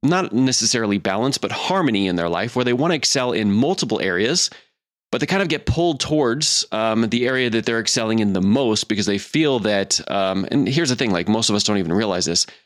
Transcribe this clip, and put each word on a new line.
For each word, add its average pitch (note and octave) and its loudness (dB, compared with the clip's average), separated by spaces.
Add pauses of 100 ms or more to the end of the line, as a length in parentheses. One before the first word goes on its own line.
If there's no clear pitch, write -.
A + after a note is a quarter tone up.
not F3 0
necessarily A2+ 0
balance, G2+ -2
but G2 -4
harmony B2 0
in F2+ 0
their E2+ 0
life, F#2 -2
where B2+ 0
they B2 2
wanna D#3+ 0
excel B2+ 0
in G#2 0
multiple A#2+ 0
areas, G2+ 0 (600)
but B2 -2
they D3 -2
kind F#3+ 0
of F#3 0
get D3+ -4
pulled E3 0
towards, D3 0
um, A2 2
the A#2+ 0
area B2+ 0
that A2+ 0
they're A2+ 0
excelling A2+ 0
in G#2 2
the F#2 0
most A2 2
because G2+ -2
they G2+ 2
feel C#3 0
that, G2+ 0 (120)
um, F#2+ 0
and C#3 2
here's C3 0
the B2 0
thing, A#2 0
like, F2 0
most A2 2
of G#2 2
us G#2 0
don't G#2 0
even E2+ -2
realize G2 0
this, E2+ -2 (200)